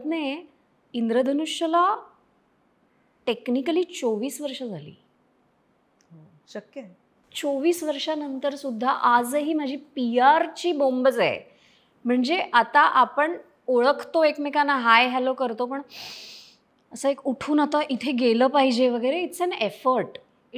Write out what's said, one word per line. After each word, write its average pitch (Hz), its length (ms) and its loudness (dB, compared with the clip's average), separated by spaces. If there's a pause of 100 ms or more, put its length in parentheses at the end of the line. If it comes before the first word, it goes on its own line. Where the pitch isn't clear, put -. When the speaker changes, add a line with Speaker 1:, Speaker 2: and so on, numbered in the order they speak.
Speaker 1:
नाहीये, 311 380 -6 (500)
इंद्रधनुष्यला 302 1000 0 (1300)
technically 262 560 -2 (180)
चोवीस 240 400 -4
वर्ष 269 220 -8
झाली. 160 320 -12 (1160)
Speaker 2:
हो, 165 60 -20 (360)
शक्य 214 280 -16
आहे. 208 80 -18 (460)
Speaker 1:
चोवीस 302 480 -2
वर्षानंतर 285 720 -6
सुद्धा 254 360 -4
आजही 262 600 2
माझी 294 220 -2
पीआर 262 720 4 (100)
ची 349 140 -2
बोंबच 262 480 2
आहे. 131 200 2 (680)
म्हणजे 254 480 0
आता 240 260 4
आपण 294 580 2 (300)
ओळखतो 254 560 2
एकमेकांना, 294 520 0
हाय 233 320 4
हॅलो 254 260 -2
करतो, 247 320 -4
पण 269 160 -6 (1120)
असं 269 160 -2
एक 277 180 -4
उठून 294 320 0
आता 294 300 2
इथे 254 220 -4
गेलं 240 360 4
पाहिजे 262 420 2
वगैरे, 254 360 -2
it's 349 240 -4
an 370 40 -4
effort. 240 640 -2 (400)